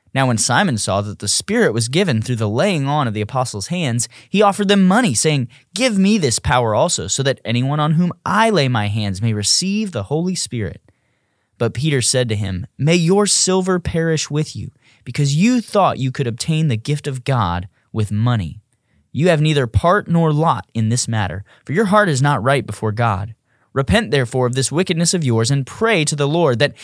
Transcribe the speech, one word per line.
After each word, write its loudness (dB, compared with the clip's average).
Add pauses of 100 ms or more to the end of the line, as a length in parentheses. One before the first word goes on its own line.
(160)
Now 4
when 2
Simon 2
saw 0
that -8
the -6
Spirit 0
was -2
given 0
through -2
the -2
laying 0
on 0
of -4
the -4
apostles' -4
hands, -2 (180)
he 0
offered 2
them 6
money, 4
saying, 0 (260)
"Give 0
me 4
this 0
power 2
also, 0
so -4
that -2
anyone 0
on 0
whom 2 (140)
I 2
lay 2
my 0
hands -2
may 0
receive -2
the -6
Holy -2
Spirit." -6 (800)
But -2
Peter 0
said 0
to -2
him, -4 (100)
"May 2
your 2
silver 0
perish -2
with -4
you, -10 (320)
because 0
you 4
thought 0
you -2
could -4
obtain -2
the 0
gift -4
of -6
God -2 (260)
with -2
money. -2 (560)
You 0
have 4
neither 2
part 2
nor 2
lot 0
in 0
this -2
matter, -4 (220)
for -6
your 2
heart 4
is 0
not 2
right 2
before -4
God. -2 (380)
Repent, 0
therefore, 0
of -2
this -2
wickedness 0
of -2
yours, 2
and 0
pray 0
to -2
the 0
Lord 2
that, -2